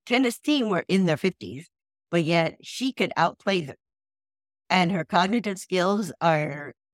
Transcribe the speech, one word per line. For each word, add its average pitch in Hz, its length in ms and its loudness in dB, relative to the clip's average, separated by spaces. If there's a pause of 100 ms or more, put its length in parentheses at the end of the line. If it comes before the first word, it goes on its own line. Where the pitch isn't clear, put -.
tennis 247 320 0
team 277 320 0
were 185 180 -2
in 190 180 2
their 160 120 2
fifties, 135 520 -6 (400)
but 170 140 0
yet 165 380 0
she - 300 -6
could 190 240 -2
outplay 180 460 0
them. 139 160 -12 (920)
And 180 220 2
her 208 140 -2
cognitive 196 540 0
skills 185 600 0
are 151 540 0 (200)